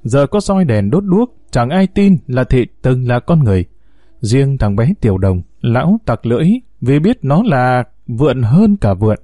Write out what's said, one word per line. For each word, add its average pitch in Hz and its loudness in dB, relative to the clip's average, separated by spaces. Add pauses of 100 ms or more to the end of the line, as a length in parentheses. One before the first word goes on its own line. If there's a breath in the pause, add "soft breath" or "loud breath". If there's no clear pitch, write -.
Giờ 135 0
có 208 -2
soi 190 0
đèn 104 0
đốt 180 0
đuốc, 202 -2 (160)
chẳng 120 -2
ai 185 0
tin 202 2 (100)
là 127 -2
Thị 123 0 (160)
từng 127 -2
là 120 0
con 160 0
người. 95 0 (560)
Riêng 135 0
thằng 104 -2
bé 123 0
Tiểu 98 0
Đồng, 92 0 (200)
lão 143 0
tặc 120 -4
lưỡi 120 0 (340)
vì 135 2
biết 208 0
nó 147 0
là 127 0 (240)
vượn 127 -2
hơn 196 2
cả 101 0
vượn. 104 0